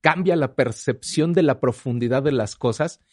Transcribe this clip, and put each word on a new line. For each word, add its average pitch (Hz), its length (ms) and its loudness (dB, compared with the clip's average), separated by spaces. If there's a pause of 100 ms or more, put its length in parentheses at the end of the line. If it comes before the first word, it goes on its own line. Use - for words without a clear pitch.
cambia 170 340 2
la 143 180 -2
percepción 143 800 -2
de 185 80 4
la 139 180 2
profundidad 120 640 0
de 143 100 0
las 113 240 -2
cosas, 139 440 -2 (120)